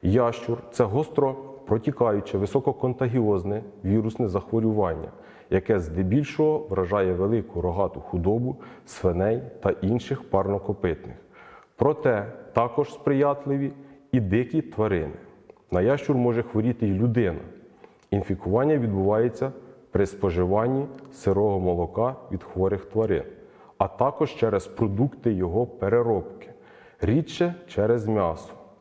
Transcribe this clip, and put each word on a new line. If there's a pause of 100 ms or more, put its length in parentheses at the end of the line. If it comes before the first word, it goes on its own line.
Ящур — (120)
це
гостро (320)
протікаюче,
висококонтагіозне (220)
вірусне
захворювання, (420)
яке
здебільшого
вражає
велику
рогату
худобу, (300)
свиней (180)
та
інших
парнокопитних. (600)
Проте (200)
також
сприятливі (400)
і
дикі
тварини. (580)
На
ящур
може
хворіти
й
людина. (720)
Інфікування
відбувається (380)
при
споживанні (280)
сирого
молока (160)
від
хворих
тварин, (560)
а
також
через
продукти
його
переробки, (520)
рідше (140)
через
м'ясо. (280)